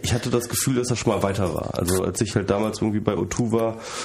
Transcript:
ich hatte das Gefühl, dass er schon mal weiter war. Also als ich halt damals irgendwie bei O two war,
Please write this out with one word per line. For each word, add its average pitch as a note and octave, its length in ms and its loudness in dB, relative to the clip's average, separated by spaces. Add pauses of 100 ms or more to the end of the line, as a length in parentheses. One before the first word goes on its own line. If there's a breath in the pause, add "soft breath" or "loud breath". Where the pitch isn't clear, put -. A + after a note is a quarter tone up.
ich - 100 2
hatte A#2+ 180 0
das A#2+ 180 0
Gefühl, C3 260 0
dass B2 140 0
er A#2 80 2
schon A2+ 160 2
mal G2 100 2
weiter G2 300 2
war. - 260 -4
Also F2+ 240 2
als F#2 160 -2
ich A2 160 0
halt G2 140 0
damals G#2 320 0
irgendwie G#2+ 180 2
bei G2+ 160 0
O F2 100 0
two A2+ 280 -2
war, A2+ 240 0 (280 loud breath)